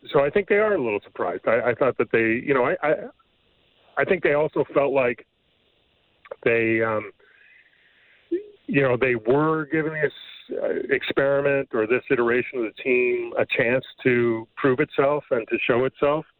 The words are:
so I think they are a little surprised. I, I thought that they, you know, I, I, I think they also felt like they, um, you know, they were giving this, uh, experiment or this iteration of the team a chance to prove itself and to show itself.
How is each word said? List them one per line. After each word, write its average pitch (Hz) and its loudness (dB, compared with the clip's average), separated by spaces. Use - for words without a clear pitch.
so 147 2
I 147 -2
think 202 -2
they 208 2
are 208 2
a 160 0
little 104 -2
surprised. - -6
I, 117 2
I 120 2
thought 123 0
that 120 0
they, 113 2
you 139 0
know, 127 2
I, 147 0
I, 151 0
I 139 2
think 180 0
they 160 4
also 151 0
felt 139 2
like 123 0
they, 113 2
um, 107 -4
you 170 0
know, 123 2
they 127 2
were 147 0
giving 156 -2
this, 151 -2
uh, - -4
experiment 139 0
or 110 2
this 117 0
iteration 123 0
of 117 -2
the - -10
team 123 0
a 117 0
chance 127 -2
to 120 0
prove 131 0
itself 143 0
and 117 -2
to 120 -2
show 127 2
itself. 147 -2